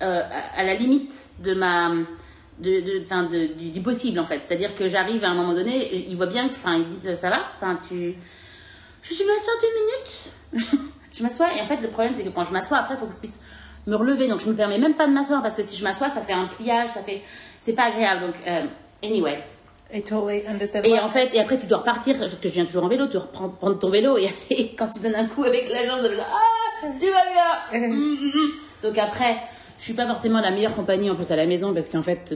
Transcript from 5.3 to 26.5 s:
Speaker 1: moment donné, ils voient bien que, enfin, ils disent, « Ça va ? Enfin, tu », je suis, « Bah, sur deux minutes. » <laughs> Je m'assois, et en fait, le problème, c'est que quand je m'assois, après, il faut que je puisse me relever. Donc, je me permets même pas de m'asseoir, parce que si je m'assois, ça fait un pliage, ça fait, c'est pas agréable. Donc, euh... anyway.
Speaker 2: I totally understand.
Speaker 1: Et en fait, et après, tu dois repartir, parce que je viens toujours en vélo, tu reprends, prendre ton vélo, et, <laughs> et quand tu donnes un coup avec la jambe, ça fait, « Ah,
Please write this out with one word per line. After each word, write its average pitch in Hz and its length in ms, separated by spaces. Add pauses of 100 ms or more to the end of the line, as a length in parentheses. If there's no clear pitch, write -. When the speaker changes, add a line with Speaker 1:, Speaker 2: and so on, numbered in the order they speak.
Speaker 1:
moment 175 200
donné, 202 540
ils 180 80
voient 180 100
bien 240 220
que, 254 60
enfin, 170 220
ils 165 100
disent, « 185 340
Ça 185 100
va ? 269 100 (160)
Enfin, 185 220 (100)
tu », 175 260 (880)
je - 120
suis, « 392 120
Bah, 415 140
sur 440 200
deux 453 1040
minutes. » - 80 (240)
<laughs> - 0 (220)
Je 226 60
m'assois, 247 240 (100)
et - 40
en 208 60
fait, 294 140
le 220 60
problème, 226 260
c'est 214 120
que 190 60
quand 180 120
je 175 100
m'assois, 196 260
après, 262 160
il - 20
faut 214 100
que 185 60
je - 60
puisse - 200 (480)
me 208 80
relever. 254 320
Donc, 208 140
je - 80
me 220 80
permets 208 220
même 302 160
pas 311 120
de 277 60
m'asseoir, 277 300
parce 220 140
que 214 60
si - 140
je 190 80
m'assois, 196 260
ça - 120
fait 196 100
un 185 160
pliage, 233 400
ça 202 140
fait, 196 200 (380)
c'est 226 120
pas 233 120
agréable. 214 420
Donc, 170 80 (140)
euh... 170 140 (380)
anyway. 175 380 (540)
Speaker 2:
I 208 100
totally 208 420
understand. 202 400
Speaker 1:
Et 226 140
en 208 100
fait, 254 240
et 226 60
après, 214 180
tu 214 100
dois 196 120
repartir, 240 400
parce 190 220
que 185 80
je 165 60
viens 175 100
toujours 180 180
en 180 60
vélo, 262 180
tu 202 100
reprends, 185 320
prendre 190 300
ton 190 120
vélo, 226 280
et, 190 100 (120)
<laughs> - 100
et - 240
quand 220 140
tu - 100
donnes 214 160
un 226 140
coup 277 160
avec 247 260
la 240 160
jambe, 254 160
ça 226 60
fait, « 202 120
Ah, 453 640 (140)